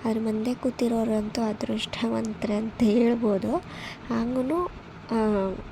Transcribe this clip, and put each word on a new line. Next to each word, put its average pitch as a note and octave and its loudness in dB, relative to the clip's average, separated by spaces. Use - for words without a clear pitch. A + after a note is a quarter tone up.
ಅದ್ರ A3 2
ಮುಂದೆ A3 0
ಕೂತಿರೋರಂತೂ A3+ 0
ಅದೃಷ್ಟವಂತ್ರೆ A3 -2
ಅಂತ A3 -2
ಹೇಳ್ಬೋದು. A3+ 4
ಹಂಗೂ, B3+ 0
ಆ, G#3 0